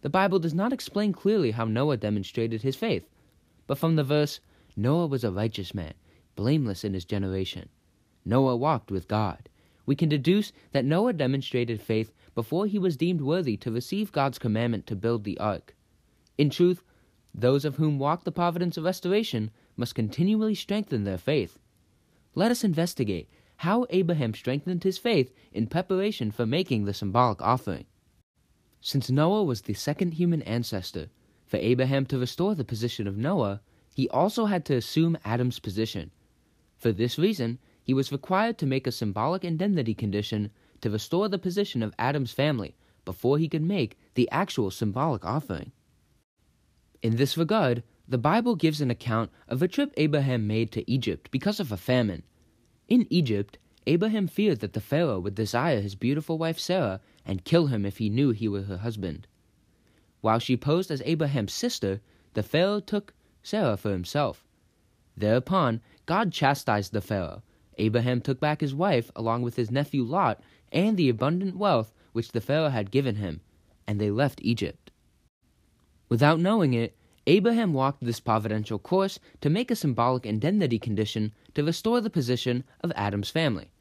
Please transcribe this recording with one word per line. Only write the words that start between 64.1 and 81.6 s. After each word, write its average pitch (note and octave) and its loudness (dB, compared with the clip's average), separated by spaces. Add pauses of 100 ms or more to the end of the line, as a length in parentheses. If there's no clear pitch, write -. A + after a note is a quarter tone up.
Thereupon, B2 2 (240)
God F#3 0
chastised B2+ 2
the G#2+ 0
Pharaoh. F#2+ -4 (380)
Abraham A#2+ 2
took B2+ -2
back D3+ 0
his C3+ -4
wife D3+ 2
along A#2 -2
with A#2+ -4
his A2+ -2
nephew C#3 0
Lot C#3 0 (320)
and G#3 2
the D#3 4
abundant E3+ 0
wealth F3 0 (200)
which A#2 -4
the A#2 -2
Pharaoh D3+ 0
had G#2 -2
given B2+ 0
him, F2+ -6 (460)
and G2+ -2
they G#2 0
left C3+ 0
Egypt. - -4 (1200)
Without D3 4
knowing F3+ 4
it, A#2 -2 (300)
Abraham G#3 4
walked C3+ 0
this A#2+ -2
providential G#2+ 0
course F#3+ 0 (200)
to D3 0
make A3 0
a A#3 0
symbolic B2 0
indemnity A#2+ 2
condition G#2+ -2 (220)
to D3 0